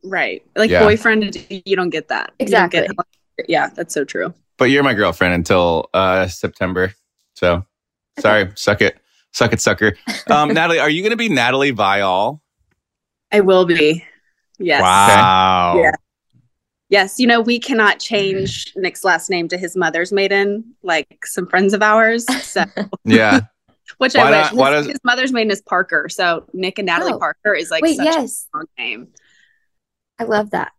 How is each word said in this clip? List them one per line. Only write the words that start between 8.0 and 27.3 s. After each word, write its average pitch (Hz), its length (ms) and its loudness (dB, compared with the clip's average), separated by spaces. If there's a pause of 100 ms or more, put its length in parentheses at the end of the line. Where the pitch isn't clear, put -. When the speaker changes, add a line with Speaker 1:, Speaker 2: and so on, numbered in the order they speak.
Speaker 3:
Okay. 294 40 -12
Speaker 2:
sorry. 104 340 2
Suck - 260 -2
it. - 160 0 (340)
Suck 120 220 0
it, - 80 -4
sucker. 104 340 0 (360)
Um, 147 180 2
Speaker 3:
<laughs> - 40 0
Speaker 2:
Natalie, 165 260 0
are 147 100 0
you 165 140 -2
gonna 214 120 0
be 226 140 -4
Natalie 135 440 0
Viall? 101 680 0 (920)
Speaker 1:
I 208 100 4
will 185 240 6
be. 165 380 2 (540)
Yes. 156 240 0
Speaker 4:
Wow. 92 1000 4
Speaker 1:
Yeah. 151 80 2 (1000)
Yes. 196 300 0
You 254 80 4
know, 233 140 4
we 233 180 -2
cannot 220 400 0
change 196 760 -4
Nick's - 280 -6
last 175 260 0
name 175 200 -2
to 180 80 -6
his 180 180 -8
mother's 175 360 -2
maiden, 202 680 -2
like 160 440 -4
some 180 200 -8
friends 196 280 2
of 208 100 0
ours. 226 420 2 (180)
So - 200 -4 (220)
Speaker 2:
<laughs> - 200 -16
Yeah. 110 360 2 (280)
Speaker 1:
<laughs> - 300 -20
which 254 160 0
Speaker 2:
Why 254 60 4
Speaker 1:
I - 100 6
wish. - 0 -
Speaker 2:
not? 302 220 2
Why 262 220 2
Speaker 1:
His, 302 120 0
Speaker 2:
does 277 60 -8
Speaker 1:
his 277 100 -8
mother's 254 300 -2
maiden 220 180 0
is 196 100 -4
Parker. 180 480 -4
So 170 440 -2
Nick 185 260 -6
and 196 80 -6
Natalie 233 260 -2
Speaker 3:
Oh. - 60 -8
Speaker 1:
Parker 180 340 -4